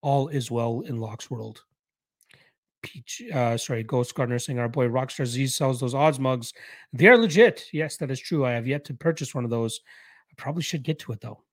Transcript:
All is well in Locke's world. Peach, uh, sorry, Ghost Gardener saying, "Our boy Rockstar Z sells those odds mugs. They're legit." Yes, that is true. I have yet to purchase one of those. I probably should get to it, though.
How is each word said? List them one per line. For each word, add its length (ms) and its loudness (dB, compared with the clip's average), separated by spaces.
All 280 0
is 220 -4
well 300 -2
in 180 -6
Locke's 320 -10
world. 340 -10
Peach, 400 -14
uh, 240 0
sorry, 280 -4
Ghost 320 -2
Gardener 240 -2
saying, 180 -6
"Our 100 -2
boy 200 0
Rockstar 380 -2
Z 220 -2
sells 300 0
those 160 -2
odds 240 4
mugs. 340 -2
They're 260 10
legit." 540 6
Yes, 260 -4
that 120 -4
is 100 -4
true. 240 0
I 80 2
have 140 -2
yet 200 -2
to 80 -10
purchase 380 -2
one 120 -2
of 60 -2
those. 300 -2
I 60 -20
probably 260 -6
should 200 -4
get 180 -2
to 120 -10
it, 80 -8
though. 320 -14